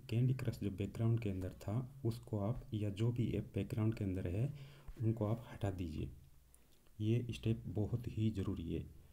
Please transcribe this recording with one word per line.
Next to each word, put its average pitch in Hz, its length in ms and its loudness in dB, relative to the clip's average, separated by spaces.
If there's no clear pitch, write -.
Candy 123 240 4
Crush 120 280 -2
जो 101 100 2
background 107 480 2
के 107 100 0
अंदर 92 280 -2
था, - 180 -4
उसको 113 340 0
आप, 107 240 0
या 104 180 2
जो 110 200 2
भी 120 180 2
ऐप - 260 0
background 107 400 2
के - 80 -2
अंदर 95 240 0
है, 104 260 0
उनको 110 280 2
आप 113 260 0
हटा 101 200 -2
दीजिए। 87 380 -4
ये 113 300 4
step - 360 0
बहुत 101 400 0
ही 110 240 2
ज़रूरी 92 420 -2
है। 78 100 0